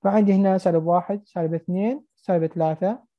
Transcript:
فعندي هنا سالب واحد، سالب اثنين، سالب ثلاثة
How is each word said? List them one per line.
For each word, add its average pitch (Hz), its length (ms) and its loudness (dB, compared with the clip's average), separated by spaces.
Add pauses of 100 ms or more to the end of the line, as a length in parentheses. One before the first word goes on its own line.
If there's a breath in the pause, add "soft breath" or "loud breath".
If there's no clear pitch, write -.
فعندي 202 300 2
هنا 190 260 4
سالب 165 280 0
واحد، 180 400 -2
سالب 165 280 -6
اثنين، 190 500 -4 (120)
سالب 170 300 -2
ثلاثة 160 580 -4 (140)